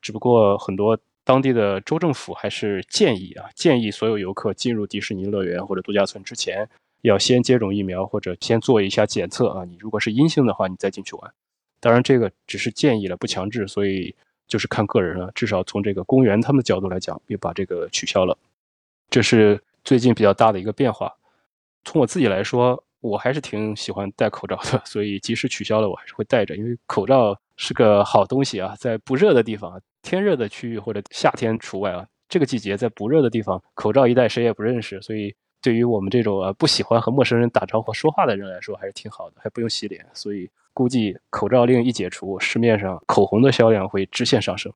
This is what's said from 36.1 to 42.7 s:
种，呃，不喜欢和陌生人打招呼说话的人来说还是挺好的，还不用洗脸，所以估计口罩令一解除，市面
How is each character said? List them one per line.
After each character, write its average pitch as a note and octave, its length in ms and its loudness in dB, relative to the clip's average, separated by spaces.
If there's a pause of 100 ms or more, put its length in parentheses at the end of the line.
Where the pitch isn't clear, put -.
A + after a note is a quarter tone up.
种， G2+ 180 0
呃， F#2+ 120 -2
不 - 120 -2
喜 - 160 2
欢 A#2 180 2
和 A2+ 120 -2
陌 C3 120 2
生 A#2 160 2
人 A#2+ 120 2
打 - 160 0
招 A2 120 -2
呼 A2 140 -6
说 - 160 0
话 F#3+ 160 0
的 A#2 100 0
人 G2 140 -10
来 F2+ 100 -12
说 G2 160 -12
还 G2 120 -12
是 G2 40 -10
挺 - 200 -16
好 E2+ 180 -16
的， - 100 -20
还 A2 120 -8
不 A#2+ 100 -8
用 A#2 80 -2
洗 - 180 -8
脸， F#2+ 260 -12
所 G#2 200 -10
以 F#2 160 -8 (240)
估 B2+ 140 2
计 A2+ 300 0 (120)
口 - 200 -4
罩 B2 160 6
令 B2 180 4
一 B2 80 0
解 F#2+ 180 -4
除， F#2 300 -10
市 - 200 -2
面 A2+ 200 4